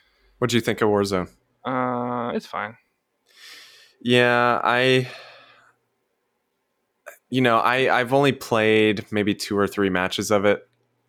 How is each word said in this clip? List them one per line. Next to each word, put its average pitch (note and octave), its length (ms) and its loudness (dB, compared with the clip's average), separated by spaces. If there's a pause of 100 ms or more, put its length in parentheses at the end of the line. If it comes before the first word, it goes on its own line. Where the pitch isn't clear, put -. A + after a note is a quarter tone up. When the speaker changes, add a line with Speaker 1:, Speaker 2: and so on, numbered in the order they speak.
(400)
Speaker 1:
What A#2 100 -2
do A#2+ 80 0
you A2+ 40 0
think G#2+ 200 -4
of A2 80 2
Warzone? G2 400 -2 (340)
Speaker 2:
Uh, B2 720 -6
it's A3 120 -10
fine. G#2 280 -10 (1300)
Speaker 1:
Yeah, A#2+ 640 2
I, B2+ 440 2 (2250)
you B2+ 120 -2
know, A#2 180 4
I, A#2+ 400 2
I've B2+ 140 -2
only C#3 180 4
played A2 800 2
maybe G#2 240 0
two - 220 -6
or G2+ 100 2
three G2 220 -2
matches F#2 420 -4
of G2+ 140 2
it, - 220 2 (420)